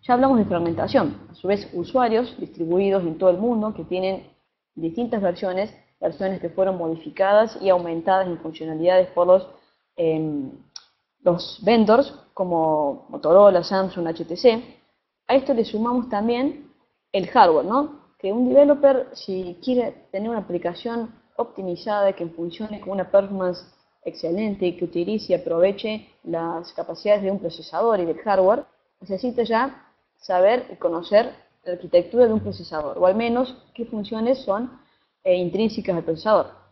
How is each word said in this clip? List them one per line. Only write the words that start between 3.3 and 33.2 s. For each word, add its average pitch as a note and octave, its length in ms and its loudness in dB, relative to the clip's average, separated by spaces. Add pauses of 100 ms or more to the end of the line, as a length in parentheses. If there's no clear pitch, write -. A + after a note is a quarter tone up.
mundo A3 380 -2
que E3 80 -12
tienen F#3 400 -4 (500)
distintas G#3 480 -6
versiones, F#3 500 -4 (280)
versiones F#3 420 -4
que E3+ 80 -6
fueron F#3+ 300 -2
modificadas F#3+ 800 0
y F#3+ 80 0
aumentadas F3+ 560 0
en E3+ 140 -6
funcionalidades D#3+ 680 0
por F3 180 2
los, F#3 200 6 (480)
em, D#3 540 -2 (720)
los - 420 -2
vendors A3 520 4 (180)
como D#3+ 760 -2
Motorola, F3+ 540 6
Samsung, F#3 440 -4
H E3 180 -8
T E3+ 100 -8
C. A3+ 280 2 (640)
A A#3+ 80 0
esto C4+ 180 0
le A3+ 100 0
sumamos A#3 460 -4
también A#3+ 600 -4 (400)
el F#3+ 160 -2
hardware, E3+ 380 6
¿no? C4+ 520 -4
Que G3 160 -4
un B3 160 0
developer, C#4 640 4
si F#3 500 -10
quiere B3 480 -2
tener G#3+ 200 -6
una A3 80 -4
aplicación F#3+ 760 -8 (240)
optimizada G3 760 -2
que F3 120 -8
funcione E3+ 560 -10
con F#3 120 -10
una F#3 180 -4
performance F#3+ 520 0 (400)
excelente G3 640 -4
y F3 120 -2
que F3 80 -4
utilice F3+ 480 -4
y - 20 4
aproveche G3 760 -2 (140)
las E3 500 -6
capacidades G3 480 0
de F#3+ 80 -2
un G3 80 -2
procesador F#3+ 640 -2
y F3 60 0
del D#3+ 120 -2
hardware, G3 480 2 (340)
necesita A3+ 440 -4
ya A#3 440 -2 (300)
saber G3 540 2
y F3+ 40 -16
conocer F3+ 580 0 (300)
la F3+ 100 -8
arquitectura F3+ 540 2
de A3 60 2
un G#3 80 0
procesador, E3 580 -8
o F3+ 80 6
al F#3+ 80 4
menos A#3 420 -2 (160)